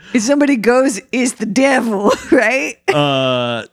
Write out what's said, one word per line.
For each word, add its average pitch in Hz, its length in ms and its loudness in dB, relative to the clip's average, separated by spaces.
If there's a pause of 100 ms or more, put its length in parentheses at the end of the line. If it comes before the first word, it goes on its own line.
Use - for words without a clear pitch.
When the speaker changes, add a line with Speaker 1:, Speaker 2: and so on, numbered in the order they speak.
(140)
Speaker 1:
If 226 100 0
somebody 285 340 2
goes, 240 420 2 (120)
"It's 247 220 -2
the 214 120 -8
devil," 233 640 0 (100)
<laughs> - 100 -16
right? 254 460 0 (120)
Speaker 2:
Uh, 131 840 -2